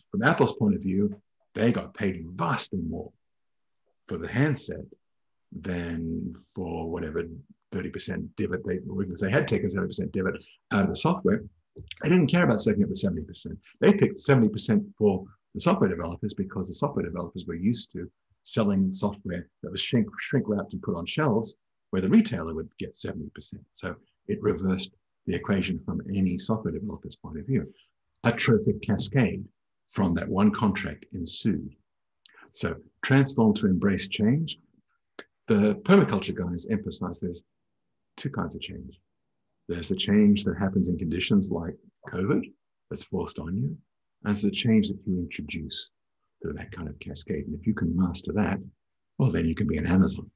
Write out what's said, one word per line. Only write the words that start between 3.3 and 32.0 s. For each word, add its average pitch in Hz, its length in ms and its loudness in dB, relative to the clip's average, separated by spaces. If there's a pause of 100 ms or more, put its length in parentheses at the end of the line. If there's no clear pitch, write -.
for 95 140 -6
the 85 80 -6
handset 131 580 -2 (680)
than 82 840 -6 (180)
for 85 360 -6
whatever 82 340 -4 (480)
thirty - 180 -6
percent - 460 -6
divot 92 300 -2
they, 90 100 -2
if 95 440 -6
they 95 120 0
had - 160 2
taken 202 220 0
seventy 95 200 -2
percent - 220 -4
divot 95 340 -4 (260)
out 101 120 4
of 95 60 2
the - 60 -2
software. - 480 2 (600)
They 147 60 2
didn't 175 180 6
care 175 160 4
about 113 180 4
soaking 101 220 2
up 95 60 0
the 95 60 -4
seventy 82 280 -2
percent. - 340 -10 (220)
They 202 140 8
picked 135 260 2
seventy 120 300 6
percent 104 340 2 (120)
for 95 300 2 (300)
the 98 40 -8
software 165 300 4
developers 85 460 -4
because 95 320 -4
the 87 80 -10
software - 300 -2
developers 87 420 -8
were 82 80 -6
used 104 380 -2
to - 160 -10 (340)
selling 98 500 0
software 98 560 -6 (120)
that 90 100 -10
was 95 100 -6
shrink, 120 260 0 (120)
shrink - 280 -2
wrapped 104 240 -2
and 95 100 -8
put 95 140 -4
on 85 100 -6
shelves 135 520 0 (320)
where - 120 0
the 95 80 0
retailer 92 440 4
would 80 240 -8
get - 180 -10
seventy - 360 -8
percent. - 320 -14 (100)
So 90 220 -10 (320)
it 98 140 -2
reversed 95 500 0 (340)
the 87 100 -2
equation 90 500 -2
from 82 160 -4 (140)
any 95 220 0
software - 360 -2
developer's - 440 -10
point - 220 -12
of 101 60 -12
view. - 260 -2 (520)
A 117 80 4
trophic 104 500 2
cascade 110 640 2 (460)
from 92 260 0
that 87 120 -4
one 101 240 4
contract 98 600 0
ensued. - 640 -4 (800)